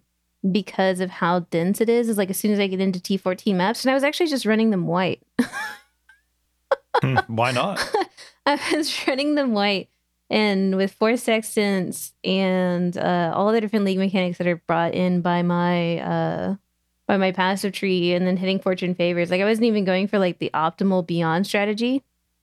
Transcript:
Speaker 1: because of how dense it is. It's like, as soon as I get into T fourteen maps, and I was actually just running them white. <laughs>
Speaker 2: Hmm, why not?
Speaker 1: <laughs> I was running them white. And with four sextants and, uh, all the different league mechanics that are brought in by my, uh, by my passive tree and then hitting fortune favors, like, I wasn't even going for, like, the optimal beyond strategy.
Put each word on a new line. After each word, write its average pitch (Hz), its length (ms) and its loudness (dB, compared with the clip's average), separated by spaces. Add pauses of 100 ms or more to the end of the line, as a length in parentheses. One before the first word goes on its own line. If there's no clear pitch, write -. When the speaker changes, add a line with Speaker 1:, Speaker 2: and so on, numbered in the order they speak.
(520)
Speaker 1:
because 190 500 0
of 185 80 -4
how 180 300 0 (120)
dense 180 300 0
it 220 80 0
is. 233 180 2
It's 220 100 0
like, 196 120 0
as 190 80 -4
soon 214 160 0
as 202 60 0
I 202 80 2
get 185 120 -2
into 190 220 0
T 190 160 -2
fourteen 185 400 0
maps, 196 260 0
and 262 80 2
I - 20 4
was 269 100 2
actually 302 240 0
just 269 180 -2
running 220 240 2
them 180 180 0
white. 175 340 -2 (160)
<laughs> - 140 0 (1500)
Speaker 2:
Hmm, 131 140 2 (100)
why 117 240 2
not? 151 260 -2 (420)
Speaker 1:
<laughs> - 260 -12
I 285 120 2 (180)
was - 320 -4
running 285 280 0
them 277 180 0
white. 202 360 0 (400)
And 196 480 2
with 196 160 0
four 226 240 2
sextants 214 960 -2 (100)
and, 185 760 0
uh, 175 380 0
all 202 160 2
the 226 100 2
different 208 240 0
league 190 140 0
mechanics 185 380 0
that 175 100 -2
are 175 80 0
brought 170 380 -2
in 180 280 0
by 175 220 0
my, 175 560 0
uh, 170 560 -2 (500)
by 196 120 0
my 190 140 2
passive 190 420 0
tree 180 400 0
and 180 120 0
then 185 120 0
hitting 190 220 -2
fortune 180 360 -2
favors, 175 340 0
like, 185 120 0
I 196 40 2
wasn't 220 200 2
even 214 200 2
going 185 220 0
for, 208 100 0
like, 185 220 0
the 160 140 -4
optimal 180 520 0
beyond 170 400 0
strategy. 214 560 -2 (420)